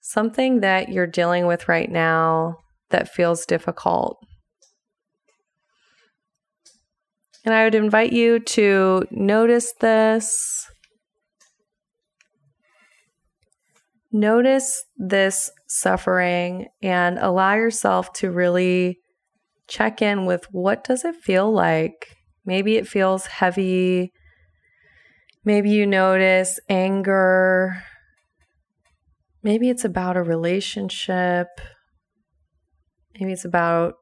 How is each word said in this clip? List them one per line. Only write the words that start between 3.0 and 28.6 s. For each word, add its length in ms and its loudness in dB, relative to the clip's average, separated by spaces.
feels 320 0
difficult. 720 -4
And 100 0
I 120 4
would 100 2
invite 380 2
you 260 4
to 720 2
notice 680 2
this. 840 0
Notice 720 2
this 540 -2
suffering 1000 -2
and 380 0
allow 340 2
yourself 600 0
to 180 -6
really 680 0
check 340 -4
in 240 -2
with 260 -2
what 320 -2
does 220 -4
it 100 -6
feel 360 0
like. 640 -2
Maybe 340 0
it 100 -4
feels 400 0
heavy. 840 0
Maybe 220 2
you 160 4
notice 760 2
anger. 1120 0